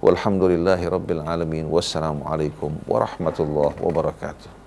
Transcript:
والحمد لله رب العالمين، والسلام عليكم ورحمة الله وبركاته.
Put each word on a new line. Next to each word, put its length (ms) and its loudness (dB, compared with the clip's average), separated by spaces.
والحمد 400 4
لله 460 4
رب 220 -2
العالمين، 560 -2
والسلام 600 0
عليكم 440 -4
ورحمة 520 0
الله 320 2
وبركاته. 840 -4